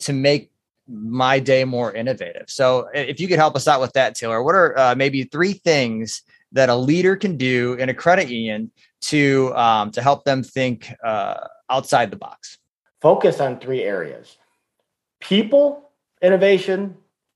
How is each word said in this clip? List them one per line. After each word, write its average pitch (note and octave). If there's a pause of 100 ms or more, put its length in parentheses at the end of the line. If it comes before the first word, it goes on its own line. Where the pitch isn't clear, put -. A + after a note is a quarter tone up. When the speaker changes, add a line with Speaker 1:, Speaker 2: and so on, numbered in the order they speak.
Speaker 1:
to D3
make C#3+ (360)
my B2+
day C3
more A#2+
innovative? G#2
So B2+
i-, C#3+
if B2+
you F3+
could F3
help D3+
us C3+
out C#3
with B2
that, B2
Taylor, A2+
what D3+
are, E3
uh, B2+
maybe C3+
three F3
things A#2+ (300)
that C3
a A#2+
leader E3+
can F#3+
do B2
in B2+
a B2+
credit F3+
union A2+ (320)
to, C3+
um, A2+
to A#2
help C#3
them C3+
think, B2+ (100)
uh, G2+ (340)
outside B2+
the G2+
box? - (420)
Speaker 2:
Focus F3
on B2+
three B2+
areas: E2+ (840)
people C#4+ (340)
innovation, F#3+ (380)